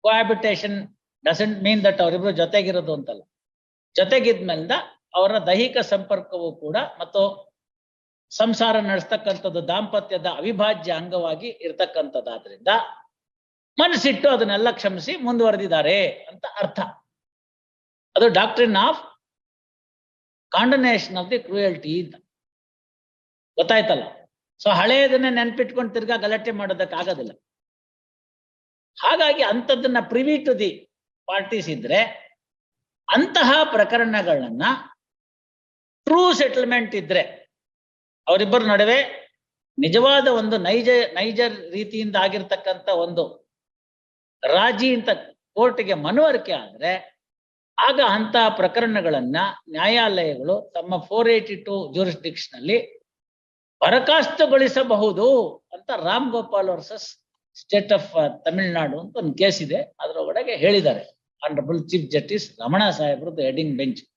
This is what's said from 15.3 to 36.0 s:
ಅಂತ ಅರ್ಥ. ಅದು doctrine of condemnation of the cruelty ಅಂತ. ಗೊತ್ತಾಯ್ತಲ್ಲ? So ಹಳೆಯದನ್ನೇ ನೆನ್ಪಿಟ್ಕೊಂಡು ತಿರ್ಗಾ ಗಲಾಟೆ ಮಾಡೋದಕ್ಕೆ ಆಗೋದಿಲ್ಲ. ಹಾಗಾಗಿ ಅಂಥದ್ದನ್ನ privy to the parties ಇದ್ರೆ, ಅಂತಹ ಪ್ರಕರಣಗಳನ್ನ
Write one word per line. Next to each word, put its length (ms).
ಅಂತ 200
ಅರ್ಥ. 220
ಅದು 100
doctrine 480
of 220
condemnation 580
of 80
the 140
cruelty 580
ಅಂತ. 100
ಗೊತ್ತಾಯ್ತಲ್ಲ? 460
So 100
ಹಳೆಯದನ್ನೇ 560
ನೆನ್ಪಿಟ್ಕೊಂಡು 640
ತಿರ್ಗಾ 220
ಗಲಾಟೆ 340
ಮಾಡೋದಕ್ಕೆ 460
ಆಗೋದಿಲ್ಲ. 340
ಹಾಗಾಗಿ 400
ಅಂಥದ್ದನ್ನ 540
privy 300
to 160
the 160
parties 420
ಇದ್ರೆ, 300
ಅಂತಹ 440
ಪ್ರಕರಣಗಳನ್ನ 960